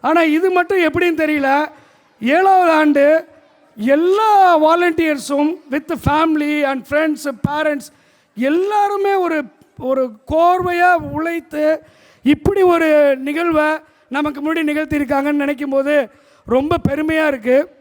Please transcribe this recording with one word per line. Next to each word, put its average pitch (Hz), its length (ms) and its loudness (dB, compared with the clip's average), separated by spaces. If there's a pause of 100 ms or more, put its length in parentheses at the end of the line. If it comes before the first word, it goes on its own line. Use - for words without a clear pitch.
ஆனா 330 220 2
இது 330 280 2
மட்டும் 359 280 0
எப்படின்னு 330 400 0
தெரியல, 302 480 0 (540)
ஏழாவது 359 500 2
ஆண்டு 302 560 2 (480)
எல்லா 359 880 2
volunteers-ும் 320 920 0 (160)
with 294 240 -6 (140)
family 302 540 0
and 269 260 -4
friends, 294 420 -4 (160)
parents 294 380 -4 (500)
எல்லாருமே 392 760 -2
ஒரு, 330 300 -2 (340)
ஒரு 262 320 -2 (180)
கோர்வையா 349 680 2
உழைத்து 311 920 -4 (400)
இப்படி 370 380 0
ஒரு 311 560 4
நிகழ்வை 302 480 -2 (440)
நமக்கு 294 320 -4
முன்னாடி 311 160 -2
நிகழ்த்தியிருக்காங்கன்னு 294 760 -2
நினைக்கும் 285 380 -4
போது 269 400 0 (360)
ரொம்ப 277 300 0 (140)
பெருமையா 311 380 -2
இருக்கு. 262 420 0 (120)